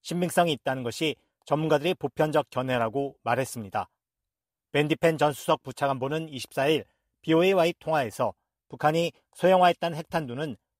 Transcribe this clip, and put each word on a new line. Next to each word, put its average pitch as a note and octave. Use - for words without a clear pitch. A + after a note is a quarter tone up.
신빙성이 F3
있다는 C3
것이 C3+
전문가들의 D#3
보편적 D3+
견해라고 B2+
말했습니다. A#2
벤디펜 D3+
전 D3
수석 -
부차관보는 C#3
이십사일 C#3
비오에이와의 E3+
통화에서 C3
북한이 D#3
소형화했다는 F3
핵탄두는 D3